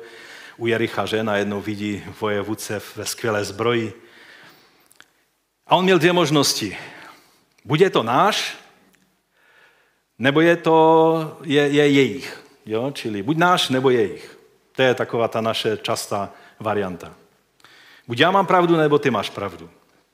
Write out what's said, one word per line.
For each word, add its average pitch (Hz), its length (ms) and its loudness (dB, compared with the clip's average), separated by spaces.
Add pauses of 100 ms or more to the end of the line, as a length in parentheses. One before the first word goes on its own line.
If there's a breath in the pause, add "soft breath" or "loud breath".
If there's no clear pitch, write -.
(580 loud breath)
u 117 100 -6
Jericha, 113 380 -2
že 107 180 -2
najednou 101 380 -2
vidí 101 420 -8 (160)
vojevůdce 104 600 -6 (140)
ve 104 100 -12
skvělé 104 400 -4
zbroji. 113 480 -4 (1700 loud breath)
A 151 80 2
on 180 80 2
měl 185 160 4
dvě 175 140 2
možnosti. 143 640 0 (880 loud breath)
Buď 151 140 0
je 190 100 4
to 139 140 0
náš, 156 540 0 (1600 soft breath)
nebo 139 220 2
je 170 160 4
to, 160 840 4
je, 147 240 2
je 147 220 4
jejich. 127 540 0 (220)
Jo? 113 260 -4
Čili 104 320 -8
buď 151 140 -2
náš, 175 320 2
nebo 131 200 2
jejich. 113 480 -2 (380)
To - 60 -2
je 127 140 4
taková 117 320 -2
ta 113 140 -4
naše 110 360 -2
častá 104 520 -6 (300 loud breath)
varianta. 95 540 -6 (960 soft breath)
Buď 120 120 -4
já 165 120 4
mám 190 140 4
pravdu, 175 300 4
nebo 151 240 4
ty 143 100 -2
máš 104 200 -2
pravdu. 87 400 -12 (440)